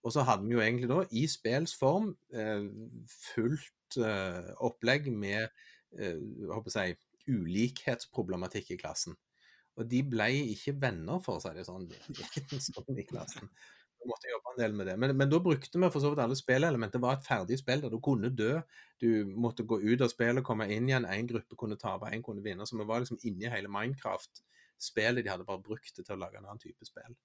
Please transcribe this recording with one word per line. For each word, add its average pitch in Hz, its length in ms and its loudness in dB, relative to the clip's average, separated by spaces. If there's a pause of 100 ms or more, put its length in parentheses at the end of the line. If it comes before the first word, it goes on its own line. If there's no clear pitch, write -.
Og 117 80 -2
så 135 160 4
hadde 101 160 6
vi 113 80 2
jo 120 80 6
egentlig 120 300 2
da 160 100 4 (160)
i 135 160 4
spels 135 480 2
form, 180 300 4 (260)
eh, 107 300 -2 (420)
fullt, - 960 -4
eh, 92 460 -2 (100)
opplegg 131 480 2
med, 104 400 0 (480)
eh, 87 220 -2
jeg 82 320 -8
håper 113 180 -4
å - 60 -8
si, 92 220 0 (340)
ulikhetsproblematikk 95 1400 -2
i 92 80 -8
klassen. 78 340 -6 (600)
Og 117 100 -4
de 127 160 4
ble 113 220 2 (260)
ikke 143 300 -4
venner, 113 420 -2
for 92 140 -2
å - 20 -6
si 82 160 -6
det 90 80 -8
sånn, 92 240 -10
i, - 80 -16 (240)
<laughs> - 320 -8
i, 135 80 -6
sånn 131 400 -6
i - 80 -10
klassen. - 400 -10 (540)
Vi 123 80 -6
måtte 113 180 -8
jobbe 123 240 -8
en 123 80 -6
del 107 160 2
med 95 140 -2
det. 92 100 -4
Men, 135 160 4
men 139 160 6
da 160 80 6
brukte 175 400 2
vi 180 80 6
for 143 160 2
så 147 80 4
vidt 147 80 0
alle 123 160 2
spillelementer. 127 640 2
Det 123 80 2
var 135 100 4
et 135 80 -8
ferdig 110 380 0
spill 131 180 2
der 120 140 -4
du - 100 -2
kunne 120 240 4
dø. 127 300 2 (420)
Du 113 240 6
måtte 113 400 0
gå 110 160 2
ut 120 240 4
av 113 80 4
spillet, 123 320 2
komme 110 240 0
inn 113 220 2
igjen. 127 180 4
En 110 220 -2
gruppe - 260 -4
kunne 107 240 -4
tape, 104 320 -4
en 113 140 -6
kunne 101 180 -8
vinne. 101 240 -6
Så 117 80 -6
vi 107 80 -2
var 110 160 0
liksom 120 240 -6
inne 101 220 -4
i 117 80 -4
hele 101 180 -4
Minecraft-spillet. 113 1500 -2
De 98 80 -2
hadde 92 160 -6
bare 95 160 -6
brukt - 320 -10
det 90 80 -12
til 98 140 -6
å - 20 -6
lage 95 160 -8
en 101 80 -16
annen 101 160 -14
type - 240 -18
spill. - 400 -18